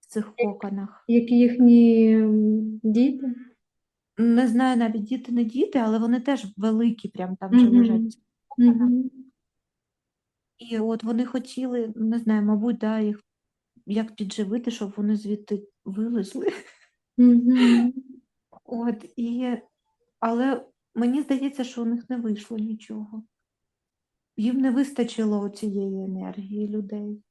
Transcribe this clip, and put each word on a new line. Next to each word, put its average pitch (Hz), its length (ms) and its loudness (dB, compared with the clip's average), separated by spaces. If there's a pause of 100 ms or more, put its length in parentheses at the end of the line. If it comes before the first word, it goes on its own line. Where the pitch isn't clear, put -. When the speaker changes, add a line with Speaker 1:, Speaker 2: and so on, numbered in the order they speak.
(140)
Speaker 1:
Цих 214 240 -8
Speaker 2:
Я-, 240 140 0
Speaker 1:
коконах. 196 560 -12
Speaker 2:
як 233 240 2
і 240 60 4
їхні, 233 800 6
м, 214 640 0
діти? 240 520 0 (840)
Speaker 1:
Не 233 300 4
знаю, 247 280 2
навіть 226 260 -2
діти, 254 300 -8
не 240 120 0
діти, 254 340 -2
але 220 200 0
вони 233 220 0
теж 254 260 -4 (100)
великі, 220 520 -2
прям 185 280 -8
там 190 180 -6
вже 247 120 8
Speaker 2:
Мгм. 233 100 6
Speaker 1:
лежать 226 260 4
в 226 60 -4
цих - 140 -14 (260)
коконах. 240 420 4
Speaker 2:
Мгм. 254 200 0 (1500)
Speaker 1:
І 233 200 -8
от 226 260 -4
вони 233 220 -2
хотіли, 247 680 -6
не 220 220 -2
знаю, 220 240 0
мабуть, 214 360 0
да, 220 220 -4
їх 208 200 -4 (680)
як 220 300 -6
підживити, 214 540 -6
щоб 214 260 -10
вони 208 200 -2
звідти 208 520 -8 (160)
вилезли. 214 600 -6
<laughs> - 380 -10 (340)
Speaker 2:
Мгм. 247 760 6 (720)
Speaker 1:
От, 233 520 -6
і, 240 400 -4 (640)
але 240 460 -2 (280)
мені 247 280 -2
здається, 277 420 -4
що 240 180 -10
у - 20 -4
них 233 260 -6
не 254 60 -6
вийшло 226 420 -8
нічого. 220 680 -10 (1120)
Їм 247 240 -2
не 262 100 2
вистачило 226 800 -2
цієї 196 560 -6
енергії 190 640 -10
людей. 208 640 -10